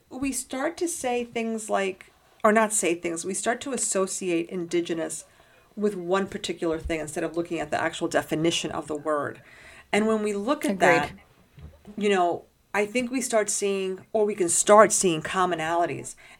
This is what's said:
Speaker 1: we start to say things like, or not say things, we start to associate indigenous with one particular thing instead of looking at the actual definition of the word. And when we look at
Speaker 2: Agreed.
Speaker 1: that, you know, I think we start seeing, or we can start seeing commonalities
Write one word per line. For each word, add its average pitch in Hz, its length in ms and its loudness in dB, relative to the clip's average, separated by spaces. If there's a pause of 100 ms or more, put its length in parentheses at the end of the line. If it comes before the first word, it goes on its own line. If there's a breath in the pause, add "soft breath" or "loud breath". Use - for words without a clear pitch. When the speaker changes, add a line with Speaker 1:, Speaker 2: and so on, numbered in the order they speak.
Speaker 1:
we 262 220 -4
start 269 460 -4
to 349 100 -2
say 247 360 -2
things 226 460 -6
like, 196 420 -4 (320)
or 214 80 8
not 214 220 4
say 175 220 2
things, 170 300 -4
we 190 80 -4
start 233 280 -2
to 277 120 -6
associate 190 760 -2
indigenous 170 760 -4 (500 soft breath)
with 202 200 -2
one 185 320 0
particular 170 520 -4
thing 160 200 -4
instead 156 240 -6
of 160 140 -4
looking 170 220 -4
at 151 120 -8
the - 100 0
actual 165 260 -2
definition 160 640 0
of 160 160 -6
the 151 80 -6
word. 147 460 -4 (500 loud breath)
And 214 160 2
when 220 160 2
we 208 100 -2
look 247 320 -2
at 254 60 0
Speaker 2:
Agreed. 190 80 -4 (100)
Speaker 1:
that, 165 220 2 (840)
you 208 140 0
know, 180 360 2 (280)
I 208 140 0
think 240 240 -2
we 262 100 -2
start 214 300 0
seeing, 190 520 -2 (100)
or 214 120 2
we 208 80 0
can 175 160 0
start 208 420 8
seeing 165 300 2
commonalities 170 920 -2 (240 loud breath)